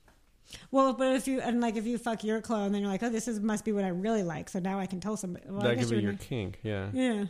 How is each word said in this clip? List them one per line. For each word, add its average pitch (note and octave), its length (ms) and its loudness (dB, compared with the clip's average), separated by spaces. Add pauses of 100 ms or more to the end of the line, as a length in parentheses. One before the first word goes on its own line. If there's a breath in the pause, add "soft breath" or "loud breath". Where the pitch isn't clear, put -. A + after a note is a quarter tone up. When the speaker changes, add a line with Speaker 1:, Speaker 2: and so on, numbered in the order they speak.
(720 loud breath)
Speaker 1:
Well, C4+ 240 6
but C4 220 4
if C4 120 0
you, C4 120 2
and, A#3 200 2
like, A3+ 160 2
if A3 100 -2
you A#3+ 100 0
fuck A3 280 -2
your A3 160 0
clone, G#3 320 0
then G3+ 100 2
you're G3+ 80 0
like, F#3+ 140 0
"Oh, A#3+ 40 2
this A3+ 200 -2
is, A3 100 -2
must G#3 260 0
be A3 80 0
what G3+ 120 2
I F#3+ 40 0
really G3 360 0
like. E3 240 -6
So G3 100 -4
now G3 220 -2
I F#3 60 -2
can F#3 140 -6
tell G#3 160 -4
somebody." F3+ 320 -8
Well, G3 140 -6
I B2 60 4
Speaker 2:
That - 80 4
Speaker 1:
guess B2 80 2
Speaker 2:
could A#2 60 0
be A2+ 60 2
Speaker 1:
you're G#2+ 80 2
Speaker 2:
your G2+ 80 0
Speaker 1:
not - 100 -6
Speaker 2:
kink, G2+ 420 -4
yeah. G2+ 280 -2
Speaker 1:
Yeah. A#3+ 380 0